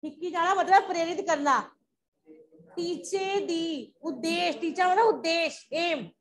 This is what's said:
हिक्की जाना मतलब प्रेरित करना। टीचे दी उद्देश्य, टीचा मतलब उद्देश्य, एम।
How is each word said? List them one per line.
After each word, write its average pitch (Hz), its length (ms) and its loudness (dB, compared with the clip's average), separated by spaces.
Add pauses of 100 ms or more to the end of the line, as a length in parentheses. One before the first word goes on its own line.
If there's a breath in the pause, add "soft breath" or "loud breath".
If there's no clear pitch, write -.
हिक्की 311 280 -10
जाना 349 240 2
मतलब 381 340 4
प्रेरित 359 400 -2
करना। 285 300 2 (1160)
टीचे 381 640 -4
दी 330 600 -4
उद्देश्य, 330 560 -2
टीचा 349 320 0
मतलब 415 160 6
उद्देश्य, 320 720 0
एम। 320 320 -2 (120)